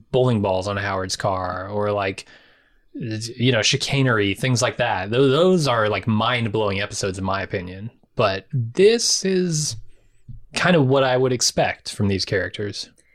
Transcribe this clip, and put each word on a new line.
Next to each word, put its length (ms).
bowling 320
balls 260
on 80
Howard's 400
car, 520
or, 240
like, 340
you 580
know, 120
chicanery, 720
things 280
like 140
that. 340
Tho-, 180
those 380
are, 220
like, 180
mind-blowing 760
episodes, 380
in 60
my 180
opinion. 480
But 380
this 720
is 500
kind 220
of 100
what 160
I 140
would 160
expect 600
from 160
these 160
characters. 680